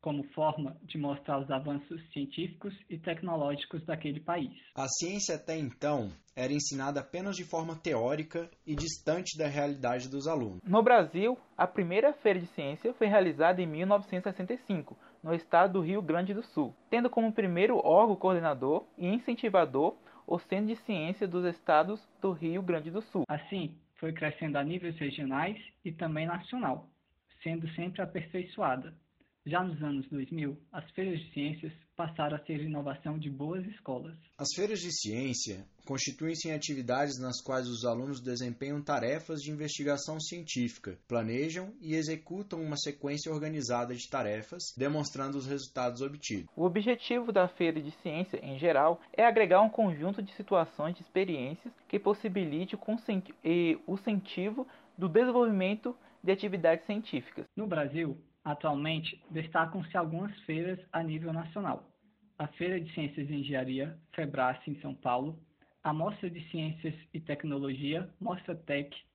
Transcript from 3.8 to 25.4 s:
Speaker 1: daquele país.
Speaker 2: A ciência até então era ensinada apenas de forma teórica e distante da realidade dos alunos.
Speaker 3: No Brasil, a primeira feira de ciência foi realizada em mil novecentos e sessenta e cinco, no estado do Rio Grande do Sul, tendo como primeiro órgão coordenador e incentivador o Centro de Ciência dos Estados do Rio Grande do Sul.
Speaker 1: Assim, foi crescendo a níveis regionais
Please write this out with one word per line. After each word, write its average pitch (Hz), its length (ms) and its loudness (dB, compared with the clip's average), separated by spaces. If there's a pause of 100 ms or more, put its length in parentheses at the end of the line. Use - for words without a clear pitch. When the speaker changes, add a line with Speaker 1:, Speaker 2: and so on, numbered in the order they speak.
Speaker 1:
daquele 156 360 -6
país. 170 280 -2 (240)
Speaker 2:
A 135 140 -4
ciência 180 480 -2
até 160 240 -6
então 139 500 -2 (240)
era 127 200 -2
ensinada 139 480 -2
apenas 185 340 -6
de 180 80 -8
forma 165 320 -4
teórica 160 760 0 (160)
e 156 80 -2
distante 156 640 -2
da 156 80 0
realidade 139 600 0
dos 135 180 -4
alunos. 120 380 -2
Speaker 3:
No 202 180 6
Brasil, 220 560 6 (200)
a 180 100 4
primeira 190 460 4
feira 196 260 4
de 175 80 -8
ciência 156 460 -4
foi 226 140 2
realizada 180 540 6
em 175 60 0
mil 160 180 -2
novecentos 196 460 2
e - 0 -
sessenta 185 220 -4
e 247 60 -4
cinco, - 380 -4 (240)
no 160 120 0
estado 170 400 6
do 190 80 4
Rio 185 200 0
Grande 190 320 0
do 214 100 -4
Sul, 139 300 -2 (160)
tendo 240 200 4
como 226 240 2
primeiro 196 420 4 (100)
órgão 196 300 10
coordenador 165 720 2 (100)
e 180 80 -2
incentivador 190 920 4 (280)
o 170 140 0
Centro 202 280 0
de 233 180 -2
Ciência 185 420 -2
dos 180 160 0
Estados 175 560 4 (220)
do 190 100 2
Rio 165 300 -2
Grande 170 280 -2
do 190 120 -4
Sul. 185 260 -2
Speaker 1:
Assim, 160 480 -4 (240)
foi 160 140 -4
crescendo 151 440 -2
a 139 60 2
níveis 170 340 -4
regionais 143 600 -2 (260)